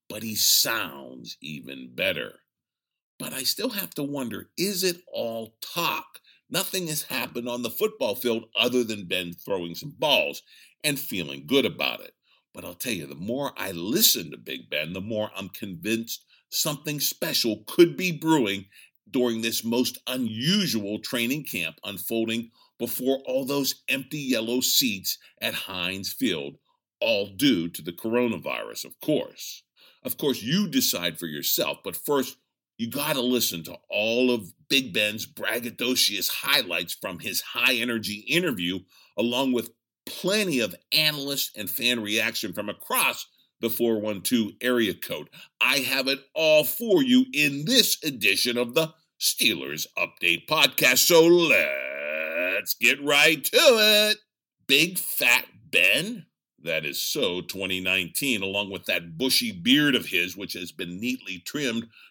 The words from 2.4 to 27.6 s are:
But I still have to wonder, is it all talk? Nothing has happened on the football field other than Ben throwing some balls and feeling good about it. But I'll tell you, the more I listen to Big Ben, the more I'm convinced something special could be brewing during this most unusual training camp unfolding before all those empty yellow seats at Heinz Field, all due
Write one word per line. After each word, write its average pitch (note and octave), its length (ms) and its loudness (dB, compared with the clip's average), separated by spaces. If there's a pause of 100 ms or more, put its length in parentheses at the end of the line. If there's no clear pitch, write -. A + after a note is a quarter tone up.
But - 160 -10
I C3 100 -6
still A3 280 -2
have G3 240 -6
to D3+ 80 -4
wonder, C3+ 540 -6
is F#3 260 0
it F3 180 0 (100)
all A2+ 500 -6
talk? - 580 -4 (300)
Nothing F#3 380 -2
has D#3 160 -4
happened B2 460 -6
on A#2+ 140 -4
the A2+ 60 -4
football A#2 460 -2
field A2+ 300 -2 (120)
other B2 260 4
than G#2 240 -6
Ben F2+ 260 -2
throwing F2 420 -6
some - 220 -14
balls G2 440 2 (420)
and D3 160 0
feeling C#2+ 460 -6
good C3+ 200 4
about C2+ 360 -4
it. G1+ 120 -20 (400)
But A2+ 120 -14
I'll F2 80 -12
tell A#2+ 200 -6
you, D#2+ 120 -6
the C#2 100 -14
more A#2+ 400 -4
I G2 160 -6
listen F#2+ 600 0
to C2 60 -12
Big B1+ 340 -12
Ben, D#2 220 -4
the F#2+ 80 -6
more G#2+ 340 -4
I'm F#2+ 140 -8
convinced G#2 760 -6 (240)
something D3+ 500 -4
special C3+ 680 -2
could E3+ 280 6
be F3+ 160 -2
brewing B2+ 540 0 (460)
during A#2+ 300 2
this A#2 220 -2
most A#2+ 440 0
unusual A#2 920 -2
training B2 440 -2
camp - 400 -6
unfolding A2+ 680 -2 (300)
before B2+ 460 -2
all C3 200 -2
those C#3 420 -2
empty C#3 300 -4
yellow B2 440 0
seats G2+ 580 0 (220)
at - 120 -2
Heinz F#2+ 580 -6
Field, D#2+ 460 -4 (420)
all G#2+ 360 0
due F#2 340 2